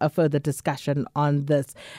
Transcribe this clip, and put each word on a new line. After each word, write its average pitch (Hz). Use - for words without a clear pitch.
a 151
further 147
discussion 143
on 147
this. 143